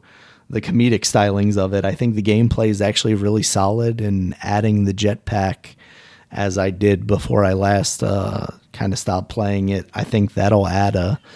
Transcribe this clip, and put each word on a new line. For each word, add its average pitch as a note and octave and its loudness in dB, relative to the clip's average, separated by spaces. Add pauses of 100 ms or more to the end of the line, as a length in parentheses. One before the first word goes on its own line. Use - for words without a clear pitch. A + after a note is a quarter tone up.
(500)
the G#2+ -4
comedic A#2+ 2
stylings G2+ 2
of F#2+ 0
it, G2 0
I G2 0
think A#2 -2
the G#2+ -2
gameplay A2 2
is G#2 0
actually G#2 0
really G#2 0
solid, A2+ 0
and G2 -2
adding G#2 0
the G2 0
jetpack G2+ -2 (560)
as G2 -4
I G2 0
did G2 2
before G#2 2
I F#2+ 2
last, G2 0
uh, G2+ -2 (240)
kinda G2 -4
stopped F#2 -4
playing G2+ -2
it, G2 -4
I - -4
think G2+ 0
that'll G2+ 4
add G2 2
a, F2 0 (160)